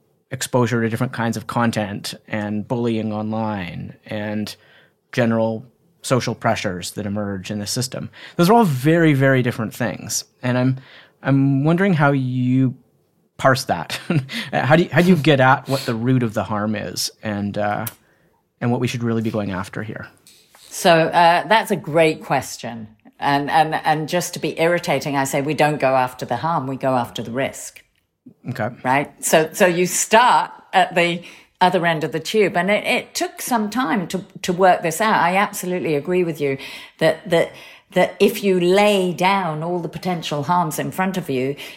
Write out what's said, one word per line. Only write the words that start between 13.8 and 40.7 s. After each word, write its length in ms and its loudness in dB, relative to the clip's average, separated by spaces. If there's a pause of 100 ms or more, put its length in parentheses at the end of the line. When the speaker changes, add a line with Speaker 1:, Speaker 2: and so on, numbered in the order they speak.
Speaker 1:
<laughs> 280 -10
How 220 4
do 80 6
you, 60 -6
how 120 4
do 60 2
you 80 8
get 240 4
at 300 4
what 120 0
the 140 -4
root 280 2
of 100 -2
the 100 -2
harm 320 -2
is 340 -6 (140)
and, 340 -4
uh, 280 -2 (720)
and 120 0
what 100 0
we 60 0
should 160 -6
really 180 0
be 100 -2
going 200 -2
after 300 -8
here? 260 -12 (600)
Speaker 2:
So, 240 2 (160)
uh, 400 4
that's 240 2
a 60 0
great 460 2
question. 640 -6 (320)
And, 300 0
and, 260 2
and 340 -2
just 260 -2
to 40 -10
be 200 -4
irritating, 560 0
I 80 0
say 180 -2
we 120 -2
don't 260 2
go 160 2
after 300 -2
the 120 -4
harm, 300 -2
we 80 -6
go 200 0
after 280 -4
the 80 -12
risk. 500 -8 (680)
Speaker 1:
Okay. 200 -4 (140)
Speaker 2:
Right? 400 -2
So, 300 4
so 120 4
you 200 2
start 640 2 (220)
at 220 2
the 280 0 (380)
other 240 4
end 180 0
of 80 -4
the 80 -4
tube. 380 0
And 120 0
it, 160 0
it 300 -4
took 260 -6
some 280 -2
time 400 -2
to, 160 -6 (160)
to 120 -2
work 280 6
this 200 -2
out. 200 2
I 160 2
absolutely 580 -2
agree 300 0
with 160 -4
you 160 0 (420)
that, 300 0
that, 240 2 (380)
that 280 2
if 240 2
you 160 2
lay 540 4
down 500 0
all 160 -4
the 100 -6
potential 540 -6
harms 340 0